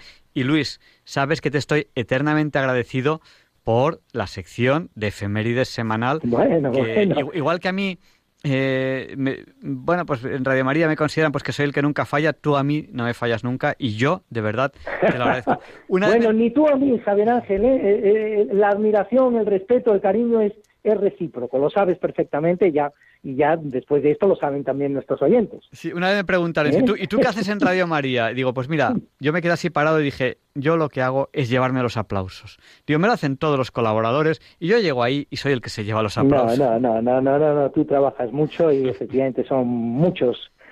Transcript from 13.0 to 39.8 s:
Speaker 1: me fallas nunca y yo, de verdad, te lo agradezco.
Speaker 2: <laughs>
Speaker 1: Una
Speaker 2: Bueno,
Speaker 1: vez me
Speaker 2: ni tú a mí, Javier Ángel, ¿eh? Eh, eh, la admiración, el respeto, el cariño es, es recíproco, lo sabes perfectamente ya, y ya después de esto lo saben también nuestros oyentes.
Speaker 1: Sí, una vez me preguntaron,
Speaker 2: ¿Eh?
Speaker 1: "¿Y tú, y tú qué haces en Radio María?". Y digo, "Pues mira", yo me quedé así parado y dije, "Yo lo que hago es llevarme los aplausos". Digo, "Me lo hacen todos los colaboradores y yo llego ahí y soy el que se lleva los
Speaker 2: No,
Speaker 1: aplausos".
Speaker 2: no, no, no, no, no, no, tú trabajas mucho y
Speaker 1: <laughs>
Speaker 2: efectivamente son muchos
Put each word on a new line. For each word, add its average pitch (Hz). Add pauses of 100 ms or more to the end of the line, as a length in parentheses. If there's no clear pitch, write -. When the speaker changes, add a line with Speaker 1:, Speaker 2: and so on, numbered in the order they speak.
Speaker 1:
me 117
fallas 117
nunca 127
y 110
yo, 143
de 117
verdad, 113 (280)
te 175
lo 123
agradezco. - (140)
Speaker 2:
<laughs> -
Speaker 1:
Una 196
Speaker 2:
Bueno, 226
Speaker 1:
vez 220
me 226
Speaker 2:
ni 233
tú 294
a 294
mí, 269
Javier 208
Ángel, 220
¿eh? 262
Eh, 208 (400)
eh, 208
la 202
admiración, 214
el 214
respeto, 214
el 196
cariño 220
es, 208 (280)
es 214
recíproco, 160
lo 147
sabes 190
perfectamente 165
ya, 147 (320)
y 135
ya 147
después 143
de 147
esto 151
lo 185
saben 143
también 139
nuestros 139
oyentes. 208 (100)
Speaker 1:
Sí, -
una 175
vez 202
me 196
preguntaron, 165
Speaker 2:
¿Eh? 160
Speaker 1:
"¿Y -
tú, 202
y 185
tú 214
qué 262
haces 196
en 208
Radio 185
María?". 131
Y -
digo, 127
"Pues 127
mira", 165 (260)
yo 139
me 175
quedé 170
así 165
parado 156
y -
dije, 135 (180)
"Yo 147
lo 156
que 131
hago 131
es 131
llevarme 127
los 113
aplausos". 98 (260)
Digo, 151
"Me 175
lo 240
hacen 147
todos 151
los 131
colaboradores 117 (180)
y 165
yo 214
llego 135
ahí 135
y 139
soy 139
el 123
que 113
se 110
lleva 110
los 104
Speaker 2:
No, 120
Speaker 1:
aplausos". 127
Speaker 2:
no, 120
no, 113
no, 123
no, 139
no, 151
no, 139
tú 151
trabajas 139
mucho 151
y 135
Speaker 1:
<laughs> -
Speaker 2:
efectivamente 127
son 131
muchos 120 (220)